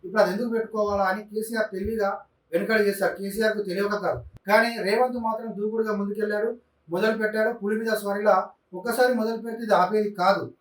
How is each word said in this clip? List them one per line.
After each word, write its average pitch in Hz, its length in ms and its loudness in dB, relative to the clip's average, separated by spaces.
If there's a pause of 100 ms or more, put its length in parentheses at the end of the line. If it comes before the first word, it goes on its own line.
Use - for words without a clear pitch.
ఇప్పుడు 185 180 -2
అది 190 120 6
ఎందుకు 226 220 -2
పెట్టుకోవాలా 208 560 0
అని 214 100 -2 (100)
కేసీఆర్ 220 420 -4
తెలివిగా 208 360 -2 (420)
వెనుకడు 202 360 2
చేశారు. 196 320 0
కేసీఆర్కు 208 500 -2
తెలియక 202 260 -2 (100)
కాదు, - 140 -2 (300)
కానీ 226 200 6 (180)
రేవంత్ 247 300 2 (100)
మాత్రం 220 300 -4
దూకుడుగా 214 420 -2
ముందుకెళ్ళాడు, 208 500 -2 (440)
మొదలు 214 280 2
పెట్టాడు. 220 300 0 (100)
పులి 208 200 -2
మీద 226 100 -2 (100)
స్వరిలా 202 340 4 (420)
ఒక్కసారి 233 420 2
మొదలు 226 260 -2
పెడితే 226 220 -8
ఇది 202 140 4
ఆపేది 208 280 2 (120)
కాదు. 185 220 4 (180)